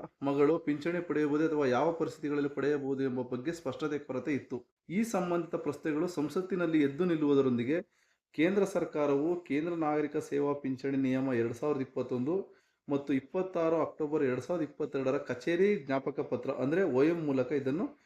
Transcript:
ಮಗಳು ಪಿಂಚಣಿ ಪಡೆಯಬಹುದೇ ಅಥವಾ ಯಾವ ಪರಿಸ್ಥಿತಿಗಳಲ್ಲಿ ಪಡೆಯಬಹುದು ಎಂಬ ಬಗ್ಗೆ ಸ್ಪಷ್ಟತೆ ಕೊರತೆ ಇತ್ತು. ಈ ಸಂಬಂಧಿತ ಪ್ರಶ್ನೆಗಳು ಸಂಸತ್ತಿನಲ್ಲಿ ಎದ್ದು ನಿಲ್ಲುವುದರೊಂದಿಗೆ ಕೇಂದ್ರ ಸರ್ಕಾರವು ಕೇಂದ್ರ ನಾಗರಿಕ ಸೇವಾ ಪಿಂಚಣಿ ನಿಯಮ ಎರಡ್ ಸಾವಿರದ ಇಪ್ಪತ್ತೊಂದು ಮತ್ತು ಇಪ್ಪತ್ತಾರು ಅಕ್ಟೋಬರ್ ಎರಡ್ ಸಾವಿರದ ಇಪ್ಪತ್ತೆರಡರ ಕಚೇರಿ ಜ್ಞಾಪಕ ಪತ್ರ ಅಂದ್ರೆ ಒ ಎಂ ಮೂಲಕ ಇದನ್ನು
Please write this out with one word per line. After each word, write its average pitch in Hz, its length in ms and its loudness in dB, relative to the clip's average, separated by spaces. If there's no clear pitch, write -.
ಮಗಳು 143 360 4
ಪಿಂಚಣಿ 165 420 -2
ಪಡೆಯಬಹುದೇ 151 440 2
ಅಥವಾ 151 200 2
ಯಾವ 131 260 4
ಪರಿಸ್ಥಿತಿಗಳಲ್ಲಿ 147 580 -2
ಪಡೆಯಬಹುದು 139 540 0
ಎಂಬ 127 180 0
ಬಗ್ಗೆ 127 300 -4
ಸ್ಪಷ್ಟತೆ 147 480 -4
ಕೊರತೆ 143 340 -4
ಇತ್ತು. 123 300 -6
ಈ 190 140 0
ಸಂಬಂಧಿತ 175 520 -2
ಪ್ರಶ್ನೆಗಳು 160 520 -2
ಸಂಸತ್ತಿನಲ್ಲಿ 165 760 0
ಎದ್ದು 139 220 0
ನಿಲ್ಲುವುದರೊಂದಿಗೆ 143 760 2
ಕೇಂದ್ರ 190 300 4
ಸರ್ಕಾರವು 160 800 0
ಕೇಂದ್ರ 156 300 -2
ನಾಗರಿಕ 151 440 0
ಸೇವಾ 143 360 -2
ಪಿಂಚಣಿ 135 440 -4
ನಿಯಮ 131 360 2
ಎರಡ್ 117 200 2
ಸಾವಿರದ 143 280 -2
ಇಪ್ಪತ್ತೊಂದು 131 540 -2
ಮತ್ತು 139 240 0
ಇಪ್ಪತ್ತಾರು 165 680 0
ಅಕ್ಟೋಬರ್ 147 420 -2
ಎರಡ್ 127 180 0
ಸಾವಿರದ 170 220 -4
ಇಪ್ಪತ್ತೆರಡರ 139 540 -2
ಕಚೇರಿ 170 580 0
ಜ್ಞಾಪಕ 135 440 -4
ಪತ್ರ 135 320 -4
ಅಂದ್ರೆ 143 320 0
ಒ 135 200 4
ಎಂ 165 220 2
ಮೂಲಕ 135 260 0
ಇದನ್ನು 143 340 0